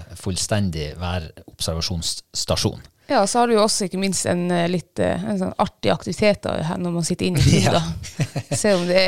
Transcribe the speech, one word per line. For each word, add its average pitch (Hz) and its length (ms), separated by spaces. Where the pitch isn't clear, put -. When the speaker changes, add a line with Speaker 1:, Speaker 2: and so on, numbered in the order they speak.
Speaker 1:
fullstendig 87 800
værobservasjonsstasjon. - 1800
Speaker 2:
Ja, 247 160
så 240 160
har 233 80
du 214 60
jo 202 80
også 208 200
ikke 185 140
minst 196 320
en, 175 160
eh, 175 240
litt, - 260
eh, 175 300
en 208 160
sånn 180 160
artig - 320
aktivitet - 560
da, - 80
her 185 80
når 175 160
man 170 100
sitter 185 220
inne 180 160
i - 180
Speaker 1:
<laughs> 190 60
Ja. 170 80
Speaker 2:
da. 165 80
Se 208 160
om 175 160
det 180 80